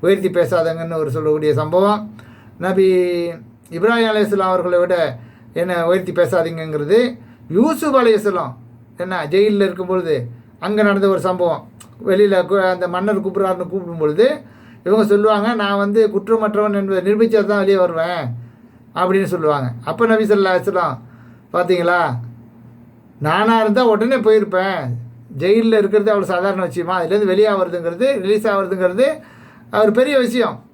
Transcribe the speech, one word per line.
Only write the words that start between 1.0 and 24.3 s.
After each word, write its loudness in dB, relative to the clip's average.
சொல்லக்கூடிய 0
சம்பவம், 0
நபி 2
இப்ராஹிம் 0
அலைஹிஸ்ஸலாம் 0
அவர்களை 0
விட 0
என்னை -2
உயர்த்தி 0
பேசாதீங்கங்கிறது, 0
யூசுப் 0
அலைஹிஸ்ஸலாம் 2
என்ன -6
ஜெயில்ல 2
இருக்கும் -2
பொழுது -2
அங்க 0
நடந்த 2
ஒரு 2
சம்பவம், -2
வெளியில 2
கு-, 2
அந்த -4
மன்னர் -2
கூப்பிடுறாருன்னு -2
கூப்பிடும் -8
பொழுது 0
இவங்க 2
சொல்லுவாங்க, 2
"நான் -2
வந்து 2
குற்றமற்றவன் 0
என்பதை 0
நிரூபிச்சா 2
தான் 0
வெளியே 2
வருவேன்" -2
அப்படின்னு 0
சொல்லுவாங்க. -2
அப்ப -2
நபி 2
ஸல்லல்லாஹு 2
அலைஹி 0
வஸல்லம், -2
"பாத்தீங்களா, 0
நானா 2
இருந்தா 2
உடனே 2
போயிருப்பேன், 0